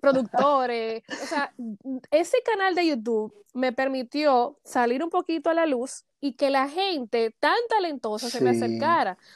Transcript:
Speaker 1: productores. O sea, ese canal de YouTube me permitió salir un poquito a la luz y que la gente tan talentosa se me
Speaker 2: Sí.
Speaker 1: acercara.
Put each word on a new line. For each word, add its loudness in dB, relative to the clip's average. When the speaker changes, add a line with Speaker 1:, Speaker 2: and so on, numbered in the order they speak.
Speaker 1:
productores. 2
O -10
sea, -4
ese 2
canal 0
de 2
YouTube -2
me -2
permitió 0
salir 0
un -6
poquito -2
a 2
la 2
luz -4
y -4
que 0
la 2
gente -2
tan 2
talentosa -2
se -6
me 4
Speaker 2:
Sí. 0
Speaker 1:
acercara. 0